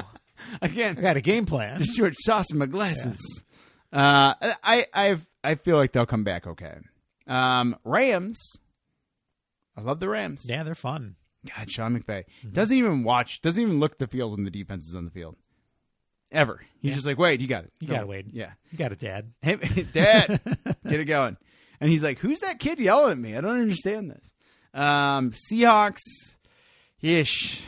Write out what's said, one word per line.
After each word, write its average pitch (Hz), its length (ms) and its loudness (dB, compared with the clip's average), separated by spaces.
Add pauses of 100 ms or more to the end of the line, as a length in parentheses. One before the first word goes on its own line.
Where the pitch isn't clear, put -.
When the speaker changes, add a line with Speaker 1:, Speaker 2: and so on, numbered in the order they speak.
(600)
Speaker 1:
Again, 185 360 -2
Speaker 2:
I - 40 -6
got 175 160 2
a 135 40 0
game 202 240 2
plan." 127 340 -4
Speaker 1:
there's 196 180 0
too 240 60 4
much 170 160 2
sauce 214 340 2
in 151 40 0
my 143 80 2
glasses. 139 800 -6 (480)
Speaker 2:
Yeah. 139 380 6 (120)
Speaker 1:
Uh, 220 120 -2 (100)
I, 226 300 4
I, 196 240 2 (260)
I 151 120 0
feel 170 200 2
like 139 160 4
they'll 120 140 2
come 110 180 -2
back 92 240 -4
okay. 82 300 -14 (500)
Um, 127 560 2
Rams. 208 560 0 (1400)
I 104 60 -16
love 135 180 -4
the 185 80 -6
Rams. 196 400 -6
Speaker 2:
Yeah, 127 160 -6
they're 160 120 -8
fun. 123 420 -10 (400)
Speaker 1:
God, 104 140 -12
Sean 117 280 -2
McVay 101 240 -8 (220)
Speaker 2:
Mm-hmm. 104 60 -14
Speaker 1:
doesn't 220 260 2
even 185 260 2
watch, 120 380 0
doesn't 170 200 0
even 190 200 2
look 151 120 2
at - 60 -20
the 131 80 -4
field 123 240 -4
when 101 140 -4
the 98 60 -6
defense 92 360 -10
is 87 80 -14
on 90 100 -8
the 82 60 -12
field. 82 240 -16 (960)
Ever. 143 300 0 (200)
He's 143 100 -2
Speaker 2:
Yeah. 139 40 -4
Speaker 1:
just 139 120 -6
like, 139 100 -2
"Wade, 156 240 4
you 135 60 -4
got 113 180 -4
it. - 160 -20
Speaker 2:
You 160 80 -12
Speaker 1:
Go." 156 60 -2
Speaker 2:
got 113 80 -4
it, 101 40 -10
Wade. 98 240 -12
Speaker 1:
Yeah. 98 200 -12 (200)
Speaker 2:
You 165 60 -16
got 143 160 -4
it, 92 60 -14
Dad. 107 420 -10
Speaker 1:
Hey, 165 140 0
<laughs> - 380 -4
Dad, 202 500 6
Speaker 2:
<laughs> - 440 -6
Speaker 1:
get 151 140 0
it 151 40 -4
going. 139 300 0 (460)
And 147 100 4
he's 156 120 4
like, 143 160 -2
"Who's 277 200 -2
that 359 200 -6
kid 311 200 -4
yelling 240 320 6
at 147 60 -2
me? 110 180 -8
I 127 60 -4
don't 226 180 -2
understand 208 520 -2
this." - 220 -20 (400)
Um, 139 600 2 (180)
Seahawks, 214 480 6 (1000)
ish, - 680 0